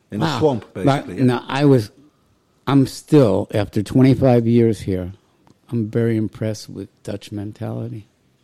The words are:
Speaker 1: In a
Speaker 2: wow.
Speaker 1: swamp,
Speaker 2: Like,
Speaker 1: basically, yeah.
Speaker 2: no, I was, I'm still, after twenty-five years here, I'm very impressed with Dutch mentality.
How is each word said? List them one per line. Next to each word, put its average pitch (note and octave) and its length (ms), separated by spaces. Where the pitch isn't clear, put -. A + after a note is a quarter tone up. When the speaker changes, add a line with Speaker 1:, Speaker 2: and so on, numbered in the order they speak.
Speaker 1:
In G#2 120
a - 20
Speaker 2:
wow. D3+ 140
Speaker 1:
swamp, C#3 260
Speaker 2:
Like, G2 100
Speaker 1:
basically, F2+ 120
yeah. B2+ 60
Speaker 2:
no, B2 220
I C#3 200
was, C3 240
I'm C#3 180
still, G#2 680
after G#2 300
twenty-five B2+ 640
years A2+ 340
here, F#2 320
I'm A2+ 180
very A#2 280
impressed A2 540
with G2 180
Dutch - 300
mentality. A2 760